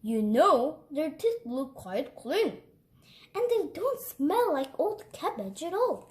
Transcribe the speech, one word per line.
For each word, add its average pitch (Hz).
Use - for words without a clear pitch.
You 220
know, 254
their 302
teeth 453
look 254
quite 202
clean, 311
and 403
they 427
don't 494
smell 381
like 277
old 415
cabbage 202
at 339
all. 403